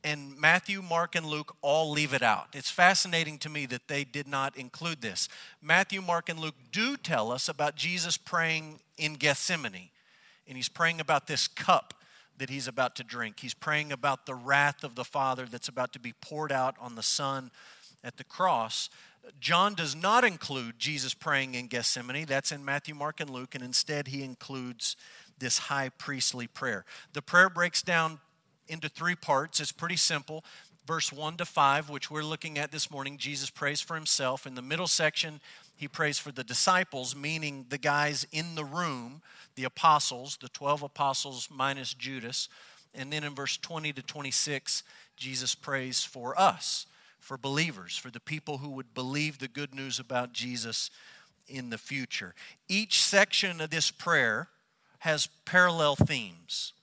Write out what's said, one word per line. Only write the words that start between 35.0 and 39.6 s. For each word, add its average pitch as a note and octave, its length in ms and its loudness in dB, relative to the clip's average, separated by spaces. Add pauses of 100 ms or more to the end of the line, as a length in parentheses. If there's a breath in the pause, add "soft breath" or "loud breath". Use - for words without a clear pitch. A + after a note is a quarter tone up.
he - 120 -10
prays D3 320 0
for D3 120 -8
the B2 120 -8
disciples, C3+ 720 2
meaning C#3+ 540 -6
the C#3+ 100 -4
guys D3 520 2
in E3 220 -4
the D#3 100 -4
room, C#3+ 600 -4 (320 loud breath)
the C3 80 -6